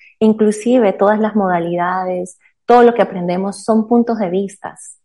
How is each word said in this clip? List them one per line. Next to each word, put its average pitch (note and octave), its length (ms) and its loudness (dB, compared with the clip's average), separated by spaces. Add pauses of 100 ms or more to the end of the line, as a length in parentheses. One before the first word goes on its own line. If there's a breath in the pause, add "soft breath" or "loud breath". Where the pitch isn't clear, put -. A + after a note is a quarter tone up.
(200 soft breath)
inclusive G#3+ 720 2
todas G#3 260 2
las G#3+ 160 -2
modalidades, F3+ 1040 -4 (260)
todo A#3+ 180 6
lo A#3 100 6
que A#3 80 -2
aprendemos F#3 640 -4
son A3 240 0
puntos A#3 300 0
de G3 100 -4
vistas - 760 -8